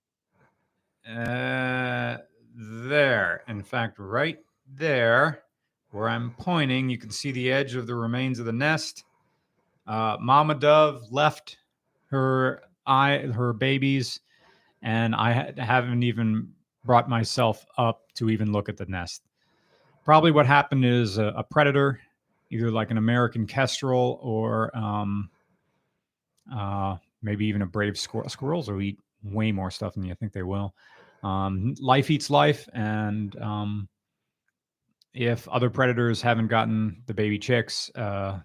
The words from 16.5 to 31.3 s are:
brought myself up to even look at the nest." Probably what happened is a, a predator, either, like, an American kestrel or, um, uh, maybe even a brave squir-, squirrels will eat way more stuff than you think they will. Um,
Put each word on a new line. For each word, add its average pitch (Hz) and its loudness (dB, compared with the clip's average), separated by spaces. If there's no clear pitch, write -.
brought 120 4
myself 117 0
up 117 0
to 113 -2
even 107 0
look 104 -2
at - -10
the 92 -10
nest." 90 -10
Probably 156 8
what 147 6
happened 139 4
is 120 2
a, 110 2
a 113 -4
predator, 139 2
either, 117 -2
like, 110 -2
an 113 0
American 117 2
kestrel 127 0
or, 113 -2
um, 104 -4
uh, 98 -4
maybe 104 -2
even 104 -2
a 95 -2
brave 104 -2
squir-, - -8
squirrels 139 -6
will 98 -4
eat 98 -6
way 107 -2
more 95 -2
stuff - -8
than 95 -6
you 90 -8
think 107 -10
they 95 -8
will. 98 -6
Um, 98 -2